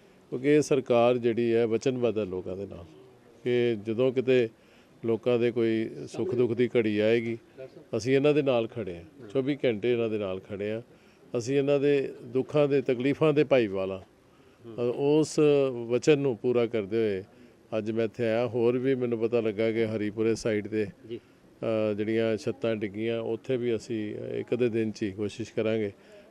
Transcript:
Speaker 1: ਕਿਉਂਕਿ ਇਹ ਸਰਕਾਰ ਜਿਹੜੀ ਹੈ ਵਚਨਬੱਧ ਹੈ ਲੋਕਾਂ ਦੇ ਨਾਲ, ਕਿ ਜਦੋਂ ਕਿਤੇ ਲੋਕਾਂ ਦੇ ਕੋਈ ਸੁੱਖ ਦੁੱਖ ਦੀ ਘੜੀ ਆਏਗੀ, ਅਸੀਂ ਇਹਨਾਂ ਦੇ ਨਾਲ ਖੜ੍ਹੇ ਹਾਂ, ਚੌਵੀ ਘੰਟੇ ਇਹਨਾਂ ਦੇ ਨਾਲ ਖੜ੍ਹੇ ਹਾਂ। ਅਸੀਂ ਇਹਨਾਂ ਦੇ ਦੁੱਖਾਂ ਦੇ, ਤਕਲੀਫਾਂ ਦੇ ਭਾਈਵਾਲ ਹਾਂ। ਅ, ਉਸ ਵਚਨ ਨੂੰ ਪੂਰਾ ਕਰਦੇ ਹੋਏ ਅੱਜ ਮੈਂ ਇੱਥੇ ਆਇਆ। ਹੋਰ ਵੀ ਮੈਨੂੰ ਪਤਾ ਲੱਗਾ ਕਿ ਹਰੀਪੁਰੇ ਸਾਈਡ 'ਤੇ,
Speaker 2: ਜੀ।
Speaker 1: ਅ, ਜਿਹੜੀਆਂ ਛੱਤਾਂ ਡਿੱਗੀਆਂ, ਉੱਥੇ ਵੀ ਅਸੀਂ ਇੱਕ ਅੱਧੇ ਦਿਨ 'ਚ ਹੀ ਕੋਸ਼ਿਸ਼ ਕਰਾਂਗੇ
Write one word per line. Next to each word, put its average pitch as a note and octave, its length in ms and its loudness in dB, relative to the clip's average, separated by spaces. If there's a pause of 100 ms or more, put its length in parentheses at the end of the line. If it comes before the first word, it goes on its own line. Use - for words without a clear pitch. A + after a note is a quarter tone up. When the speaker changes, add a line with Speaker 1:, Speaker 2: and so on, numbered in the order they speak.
(300)
Speaker 1:
ਕਿਉਂਕਿ C3+ 180 -2
ਇਹ D3 140 6
ਸਰਕਾਰ B2 560 2
ਜਿਹੜੀ A#2 360 2
ਹੈ A#2 120 4
ਵਚਨਬੱਧ A2+ 520 0
ਹੈ G#2 60 -2
ਲੋਕਾਂ F#2 320 -8
ਦੇ G2 100 -8
ਨਾਲ, F#2 180 -16 (600)
ਕਿ A#2+ 320 2 (100)
ਜਦੋਂ A#2 260 0
ਕਿਤੇ B2 360 4 (560)
ਲੋਕਾਂ A#2 340 2
ਦੇ A#2+ 120 2
ਕੋਈ A2+ 400 0 (180)
ਸੁੱਖ A#2+ 260 -4
ਦੁੱਖ A#2+ 180 2
ਦੀ A#2+ 240 2
ਘੜੀ G#2+ 220 2
ਆਏਗੀ, A#2 400 0 (580)
ਅਸੀਂ B2+ 200 2
ਇਹਨਾਂ C#3+ 180 4
ਦੇ D3+ 80 2
ਨਾਲ B2 240 2
ਖੜ੍ਹੇ F#2+ 300 -10
ਹਾਂ, E2+ 320 -20
ਚੌਵੀ C3+ 360 -2
ਘੰਟੇ A#2 280 0
ਇਹਨਾਂ A#2 160 0
ਦੇ G#2+ 100 -2
ਨਾਲ F#2+ 220 -6
ਖੜ੍ਹੇ G#2 300 -6
ਹਾਂ। A2+ 120 -6 (560)
ਅਸੀਂ C3 200 0
ਇਹਨਾਂ C#3 220 2
ਦੇ C#3 420 2
ਦੁੱਖਾਂ C3 460 0
ਦੇ, C3+ 140 2
ਤਕਲੀਫਾਂ C3+ 500 2
ਦੇ C#3+ 120 2
ਭਾਈਵਾਲ G2 460 2
ਹਾਂ। F#2+ 100 -8
ਅ, - 960 -8
ਉਸ D3 440 2 (480)
ਵਚਨ B2 300 4
ਨੂੰ C#3 180 0
ਪੂਰਾ A#2+ 300 2
ਕਰਦੇ G#2+ 300 -4
ਹੋਏ G#2 260 0 (560)
ਅੱਜ G#2+ 120 -4
ਮੈਂ A2+ 140 -2
ਇੱਥੇ A2+ 200 -4
ਆਇਆ। A#2 220 0
ਹੋਰ A#2+ 320 2
ਵੀ C3 160 0
ਮੈਨੂੰ A#2+ 240 -2
ਪਤਾ A#2 220 0
ਲੱਗਾ A2 320 0
ਕਿ A2+ 140 0
ਹਰੀਪੁਰੇ G#2+ 480 -2
ਸਾਈਡ G#2 320 -2
'ਤੇ, G#2+ 200 -2 (220)
Speaker 2:
ਜੀ। A#2 120 -10
Speaker 1:
ਅ, A2 720 -4
ਜਿਹੜੀਆਂ A2 420 0
ਛੱਤਾਂ A2+ 400 -4
ਡਿੱਗੀਆਂ, G#2+ 440 -4
ਉੱਥੇ A2+ 360 -4
ਵੀ A#2 200 0
ਅਸੀਂ G#2+ 380 -6 (200)
ਇੱਕ A#2 180 -6
ਅੱਧੇ A#2+ 160 0
ਦਿਨ A2 220 0
'ਚ - 120 -8
ਹੀ G#2 80 -2
ਕੋਸ਼ਿਸ਼ G#2 420 -8
ਕਰਾਂਗੇ A2 400 -2 (380)